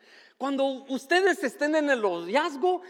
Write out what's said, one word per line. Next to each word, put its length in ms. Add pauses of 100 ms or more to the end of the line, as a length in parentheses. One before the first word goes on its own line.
(380)
"Cuando 260 (240)
ustedes 560
estén 300
en 160
el 100
noviazgo, 880